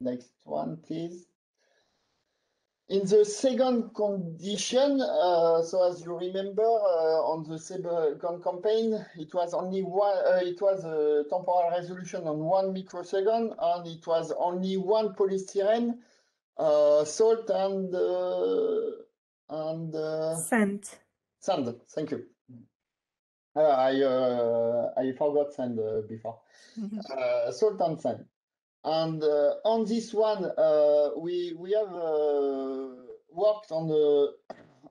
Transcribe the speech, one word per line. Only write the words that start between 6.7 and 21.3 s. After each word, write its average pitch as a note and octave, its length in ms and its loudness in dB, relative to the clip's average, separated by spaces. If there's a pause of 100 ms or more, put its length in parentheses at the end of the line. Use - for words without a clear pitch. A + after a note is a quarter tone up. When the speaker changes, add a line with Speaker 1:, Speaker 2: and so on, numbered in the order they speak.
Speaker 1:
on D#3+ 140 -6
the D#3+ 120 -10
second E3+ 840 -4
campaign, A3 520 0 (240)
it D#3 160 -12
was F3 180 -2
only F#3 300 -2
one, F#3+ 340 0 (100)
uh, F3+ 160 4
it F3+ 200 -4
was F#3+ 220 2
a D3+ 440 2
temporal F3+ 420 0
resolution F3+ 560 -6
on D3+ 120 -2
one F#3+ 340 0
microsecond, G3 880 -2
and E3+ 260 -2
it E3 200 -14
was E3 320 0
only F#3 400 -2
one G#3 340 0
polystyrene, G3+ 840 0 (580)
uh, D3+ 480 4
salt A3 460 2
and, F#3+ 440 0
uh, F3+ 1000 0 (580)
and, D#3+ 440 -6
uh, D#3 420 -4
Speaker 2:
Sand. G3+ 520 -2 (520)